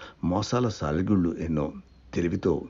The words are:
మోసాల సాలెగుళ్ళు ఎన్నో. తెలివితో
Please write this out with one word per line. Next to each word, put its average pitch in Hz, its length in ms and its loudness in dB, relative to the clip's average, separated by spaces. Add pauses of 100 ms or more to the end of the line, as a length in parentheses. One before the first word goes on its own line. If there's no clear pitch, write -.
(240)
మోసాల 107 440 2
సాలెగుళ్ళు 85 720 2
ఎన్నో. 78 340 -2 (420)
తెలివితో 85 560 0